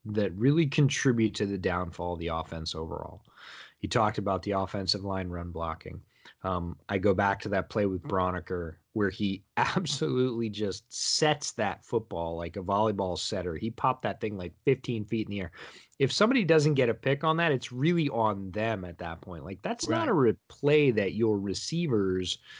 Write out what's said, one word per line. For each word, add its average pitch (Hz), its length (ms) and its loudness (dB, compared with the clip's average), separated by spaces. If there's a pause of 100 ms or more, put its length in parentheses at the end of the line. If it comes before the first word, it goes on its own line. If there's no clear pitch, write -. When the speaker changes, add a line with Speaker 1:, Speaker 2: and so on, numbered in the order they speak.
Speaker 1:
that 104 280 0
really 143 320 4
contribute 123 680 2
to 104 120 -2
the 98 120 -2
downfall 90 560 -2
of 82 40 -6
the 82 100 -4
offense 82 460 -6
overall. 80 480 -8 (580)
You 101 100 -2
talked 110 280 2
about 95 240 0
the 101 100 -2
offensive 95 520 -2
line 95 240 -2
run 87 220 -6
blocking. 82 500 -6 (420)
Um, 87 340 -2 (120)
I 101 100 0
go 95 160 4
back 98 260 2
to - 100 -4
that 95 180 0
play 104 180 0
with 95 160 -2
Broniker 90 760 -2 (180)
where 104 160 2
he 95 400 -2
<laughs> - 80 -16
absolutely 127 920 0
just 101 440 -6
sets - 600 0
that 101 320 -4
football 85 520 -4
like 85 200 -6
a 98 60 -6
volleyball 98 560 0
setter. 87 380 -4
He 110 140 -4
popped 127 320 -2
that 101 180 -2
thing, 104 180 -4
like, 87 140 -8 (120)
fifteen 127 400 0
feet 110 220 -2
in 101 60 -8
the 101 80 -4
air. 90 120 -8 (460)
If 135 140 2
somebody 226 320 2
doesn't 156 300 6
get 127 140 4
a 113 60 2
pick 139 300 0
on 160 120 2
that, 170 160 4
it's 127 200 -2
really 156 360 2
on 104 440 0
them 104 320 -2
at 87 140 -10
that 85 220 -8
point. 90 240 -12
Like, 95 180 -10
that's 233 260 -6
not - 120 0
Speaker 2:
Right. 320 80 -2
Speaker 1:
a 240 60 2
re-, 123 220 6 (120)
play 143 440 4
that 98 220 2
your 107 240 2
receivers 98 1000 0 (220)